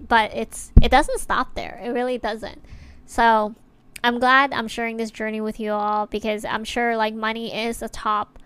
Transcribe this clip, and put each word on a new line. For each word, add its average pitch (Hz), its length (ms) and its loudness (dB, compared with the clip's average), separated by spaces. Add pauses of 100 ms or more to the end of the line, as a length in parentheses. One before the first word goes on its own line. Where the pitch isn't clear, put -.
But 220 260 2
it's, - 380 -10 (100)
it 233 80 10
doesn't 302 300 4
stop - 340 -4
there. - 300 -12
It 240 60 -8
really 247 280 -4
doesn't. 226 460 -10 (420)
So 220 480 2 (500)
I'm 240 160 0
glad 262 340 4
I'm 226 140 -4
sharing 226 300 -6
this 226 140 -6
journey 220 280 -8
with 214 200 -6
you 214 120 -4
all, 208 360 -2
because 214 380 -4
I'm 220 180 -2
sure, 233 340 0
like, 220 160 0
money 220 420 -6
is 226 240 -4
the 226 100 -8
top - 560 -4